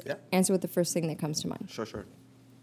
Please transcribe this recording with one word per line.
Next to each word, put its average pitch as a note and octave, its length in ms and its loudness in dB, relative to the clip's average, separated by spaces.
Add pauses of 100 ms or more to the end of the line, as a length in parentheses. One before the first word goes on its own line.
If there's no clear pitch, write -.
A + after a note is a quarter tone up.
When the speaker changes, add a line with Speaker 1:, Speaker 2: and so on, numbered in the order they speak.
Speaker 1:
Yeah. D3 100 -4 (160)
Speaker 2:
Answer F#3 220 6
with F#3 80 4
the F3+ 60 -2
first - 260 0
thing E3 140 2
that - 100 -2
comes D#3 240 -2
to F3 60 -4
mind. - 220 -6
Speaker 1:
Sure, A2+ 160 -6
sure. G#2 200 -8 (580)